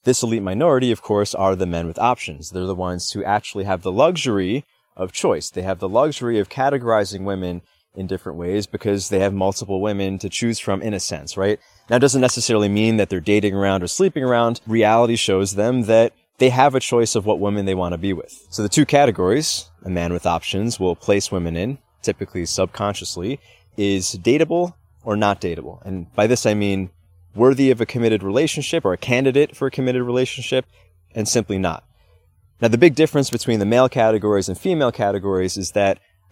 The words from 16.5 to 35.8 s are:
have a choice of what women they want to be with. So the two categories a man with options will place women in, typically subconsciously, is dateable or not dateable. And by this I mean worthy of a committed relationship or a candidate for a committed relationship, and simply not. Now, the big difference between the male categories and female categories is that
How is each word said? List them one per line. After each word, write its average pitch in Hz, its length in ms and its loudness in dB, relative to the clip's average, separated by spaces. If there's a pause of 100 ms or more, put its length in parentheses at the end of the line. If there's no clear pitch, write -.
have 127 240 4
a 131 60 2
choice 117 340 0
of 101 120 -2
what 95 140 2
women 101 260 -2
they 95 80 0
want 90 180 -2
to 85 60 -6
be 95 140 -2
with. - 380 -10
So - 120 -6
the 104 60 0
two 151 180 4
categories 131 840 2 (140)
a 92 60 -8
man 87 220 -2
with 87 140 -2
options 95 540 -4
will 90 160 0
place 101 340 0
women 85 260 -4
in, 117 220 -6 (240)
typically 92 440 -4
subconsciously, 101 920 -6 (360)
is 98 400 -2
dateable 156 580 2 (300)
or 104 120 -2
not 101 240 0
dateable. 80 440 -8
And 95 300 -10
by 107 120 2
this 120 200 2
I 107 80 2
mean 98 360 -2 (440)
worthy 131 360 4
of 120 100 2
a 113 60 -2
committed 110 360 0
relationship 139 600 -2
or 95 80 2
a 90 60 -4
candidate 131 580 2
for 139 100 -4
a 131 40 -2
committed 127 320 -2
relationship, 127 640 -2 (480)
and 107 120 -2
simply 104 320 -2
not. 90 260 -4 (760)
Now, 117 80 4
the 113 100 2
big 160 160 6
difference 147 360 2
between 113 300 -2
the 101 40 0
male 120 240 4
categories 104 600 2
and 90 100 -6
female 151 340 0
categories 98 640 -2
is 95 160 -6
that 98 260 2 (340)